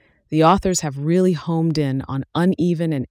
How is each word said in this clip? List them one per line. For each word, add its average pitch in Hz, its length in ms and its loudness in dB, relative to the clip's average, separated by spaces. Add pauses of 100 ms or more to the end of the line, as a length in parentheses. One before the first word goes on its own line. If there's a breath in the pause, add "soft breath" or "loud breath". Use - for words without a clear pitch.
(300 soft breath)
The 156 120 2
authors 185 380 4
have 139 180 -6
really 175 360 2
homed 160 440 -2
in 135 300 -2
on 135 160 -4 (100)
uneven 170 580 0
and 131 180 -4